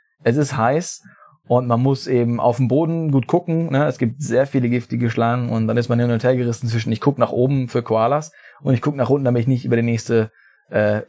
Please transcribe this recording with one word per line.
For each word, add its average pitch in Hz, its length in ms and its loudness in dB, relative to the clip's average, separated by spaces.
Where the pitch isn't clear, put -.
es 120 140 2
ist 139 180 0
heiß 131 460 -2
und 123 200 0
man 117 140 2
muss 131 260 0
eben 120 320 0
auf 113 180 2
dem 127 100 2
Boden 160 440 0
gut 135 160 2
gucken, 170 440 0
ne? 139 160 2
Es - 100 -4
gibt 127 240 -2
sehr 131 240 0
viele 127 240 0
giftige 120 400 -2
Schlangen 120 400 -2
und 113 180 0
dann 113 100 0
ist 117 120 -2
man 120 100 2
hin 120 120 2
und 117 120 -2
her 127 140 2
gerissen 120 320 -2
zwischen, 113 220 -2
ich 107 100 -4
guck 139 160 0
nach 120 140 0
oben 131 360 0
für 123 140 -2
Koalas 120 500 0
und 139 140 0
ich 113 60 -2
guck 147 140 -2
nach 123 140 -2
unten, 139 160 2
damit 123 160 2
ich 113 60 0
nicht 131 180 0
über 123 100 0
die 117 60 2
nächste, 117 480 0
äh, 104 400 0